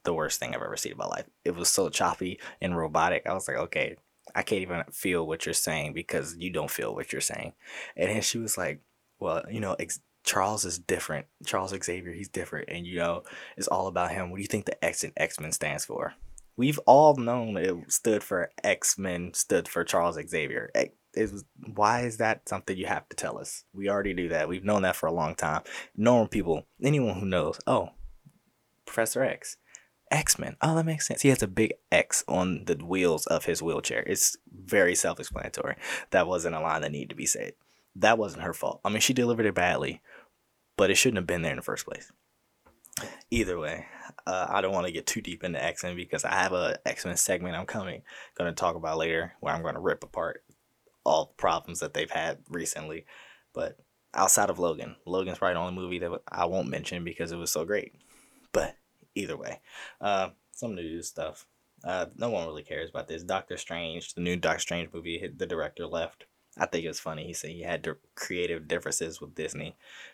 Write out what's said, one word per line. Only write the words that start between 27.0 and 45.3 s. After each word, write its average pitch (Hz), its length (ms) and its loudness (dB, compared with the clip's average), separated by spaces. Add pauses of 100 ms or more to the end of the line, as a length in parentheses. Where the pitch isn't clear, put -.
who 101 60 -2
knows, 82 400 2
"Oh, 107 240 2 (960)
Professor 113 380 0
X, - 340 -2 (540)
X-Men. 147 500 2
Oh, 160 140 4
that 160 100 4
makes 160 220 0
sense." - 160 -2
He 139 80 8
has 127 120 4
a 101 60 0
big 107 260 2 (160)
X - 360 4
on 90 380 2
the 82 100 2
wheels 85 520 2
of 80 180 2
his 80 180 0
wheelchair. - 440 -2
It's - 300 2 (160)
very 92 420 4
self-explanatory. - 840 -2 (340)
That 90 160 6
wasn't 82 300 0
a 78 40 -2
line 80 220 0
that 76 100 -2
needed 71 180 -8
to - 60 -12
be - 100 -4
said. - 260 -2 (420)
That 107 240 6
wasn't 101 240 -2
her 87 100 -2
fault. - 320 -4
I 101 60 2
mean, 110 100 2
she 127 140 4
delivered 120 320 4
it 98 80 2
badly, 92 480 2 (720)
but 98 140 6
it 95 60 6
shouldn't 123 200 6
have 90 100 0
been 85 140 0
there 80 120 0
in 65 40 -2
the - 60 -8
first - 240 -6
place. - 260 -12 (1160)
Either 92 280 0
way, 80 280 -6 (400)
uh, 92 240 0
I 98 100 2
don't 95 140 0
wanna 90 160 0
get 82 160 -6
too - 160 -4
deep 87 200 -10